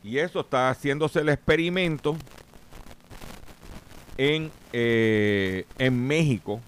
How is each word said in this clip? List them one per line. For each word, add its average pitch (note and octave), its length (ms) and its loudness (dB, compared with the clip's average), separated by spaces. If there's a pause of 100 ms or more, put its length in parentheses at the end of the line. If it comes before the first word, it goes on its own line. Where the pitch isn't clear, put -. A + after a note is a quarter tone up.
Y A2+ 140 -4
eso F3 220 -2
está C3 280 2
haciéndose C#3+ 520 0
el D3+ 80 2
experimento E3 880 2 (2000)
en, D3+ 320 0 (220)
eh, G#2+ 920 2 (140)
en B2+ 300 2
México. C3 600 0